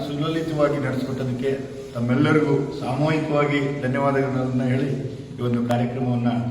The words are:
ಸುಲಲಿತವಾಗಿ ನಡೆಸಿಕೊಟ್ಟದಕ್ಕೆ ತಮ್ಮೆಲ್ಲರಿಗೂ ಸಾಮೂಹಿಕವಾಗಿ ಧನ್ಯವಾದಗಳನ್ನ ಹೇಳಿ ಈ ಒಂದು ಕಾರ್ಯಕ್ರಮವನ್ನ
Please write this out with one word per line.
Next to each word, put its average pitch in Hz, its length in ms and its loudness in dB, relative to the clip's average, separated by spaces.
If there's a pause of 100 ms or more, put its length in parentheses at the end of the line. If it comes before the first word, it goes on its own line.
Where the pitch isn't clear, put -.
ಸುಲಲಿತವಾಗಿ 151 800 0
ನಡೆಸಿಕೊಟ್ಟದಕ್ಕೆ 127 640 -2 (440)
ತಮ್ಮೆಲ್ಲರಿಗೂ 147 600 4 (260)
ಸಾಮೂಹಿಕವಾಗಿ 147 800 2 (240)
ಧನ್ಯವಾದಗಳನ್ನ 127 880 0
ಹೇಳಿ 135 180 0 (480)
ಈ 123 100 -4
ಒಂದು 117 220 2
ಕಾರ್ಯಕ್ರಮವನ್ನ 120 600 0 (200)